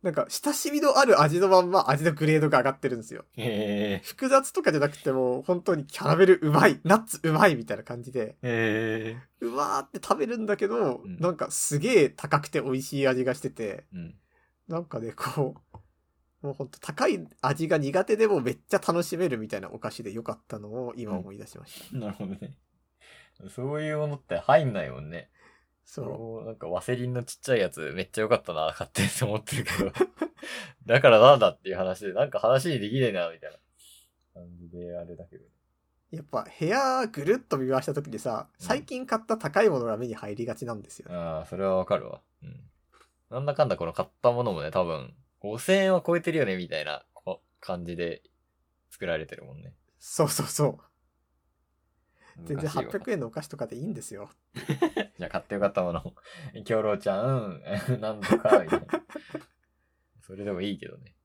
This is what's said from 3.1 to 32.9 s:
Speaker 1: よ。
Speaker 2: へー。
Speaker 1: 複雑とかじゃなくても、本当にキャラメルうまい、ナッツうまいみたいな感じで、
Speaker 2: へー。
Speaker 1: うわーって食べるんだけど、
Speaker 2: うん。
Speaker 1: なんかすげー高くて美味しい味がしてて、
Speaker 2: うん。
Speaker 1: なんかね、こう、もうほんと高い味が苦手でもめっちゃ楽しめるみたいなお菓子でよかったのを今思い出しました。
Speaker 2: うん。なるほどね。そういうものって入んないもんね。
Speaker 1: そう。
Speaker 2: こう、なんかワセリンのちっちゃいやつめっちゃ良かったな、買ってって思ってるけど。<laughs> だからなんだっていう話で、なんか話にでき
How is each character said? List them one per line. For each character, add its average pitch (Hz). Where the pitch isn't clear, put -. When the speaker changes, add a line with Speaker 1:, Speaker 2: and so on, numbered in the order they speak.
Speaker 1:
よ。 -
Speaker 2:
へ 104
ー。 -
Speaker 1:
複 -
雑 269
と 370
か 302
じ 156
ゃ -
な 143
く 147
て -
も、 131
本 175
当 180
に 147
キ -
ャ -
ラ 156
メ 180
ル 180
う 151
ま 151
い、 143
ナ 190
ッ 220
ツ -
う 160
ま 156
い 160
み 117
た -
い 101
な 107
感 120
じ 123
で、 117
Speaker 2:
へ 113
ー。 -
Speaker 1:
う 117
わ 139
ー 139
っ -
て -
食 -
べ -
る 240
ん 220
だ 208
け 196
ど、 202
Speaker 2:
う 101
ん。 90
Speaker 1:
な 175
ん 165
か -
す -
げ 190
ー 131
高 147
く -
て 151
美 135
味 131
し 139
い 135
味 127
が 127
し 123
て 135
て、 107
Speaker 2:
う 92
ん。 85
Speaker 1:
な 165
ん 175
か -
ね、 113
こ 135
う、 -
も 139
う -
ほ 139
ん 131
と -
高 196
い 190
味 147
が 160
苦 151
手 220
で 214
も 190
め 120
っ -
ち -
ゃ -
楽 175
し 170
め 180
る 127
み 110
た 104
い 95
な 90
お 110
菓 110
子 -
で 101
よ 113
か 113
っ 110
た 110
の 104
を 123
今 110
思 95
い 101
出 107
し -
ま -
し -
た。 -
Speaker 2:
う -
ん。 -
な 107
る 98
ほ -
ど 98
ね。 -
そ 135
う 151
い 151
う 151
も 151
の 143
っ 135
て -
入 151
ん 127
な 92
い 65
も 64
ん 73
ね。 85
Speaker 1:
そ -
う。 120
Speaker 2:
こ 113
う、 -
な 110
ん 113
か -
ワ 87
セ 123
リ 123
ン 123
の 123
ち -
っ -
ち 139
ゃ -
い 113
や 92
つ 76
め 92
っ -
ち -
ゃ 110
良 110
か 117
っ -
た 87
な、 78
買 82
っ -
て -
っ -
て -
思 107
っ 104
て -
る 127
け -
ど。 294
<laughs> -
だ -
か 139
ら 110
な 131
ん -
だ 101
っ -
て 95
い 92
う 87
話 92
で、 95
な 120
ん 147
か -
話 131
に 143
で 101
き 127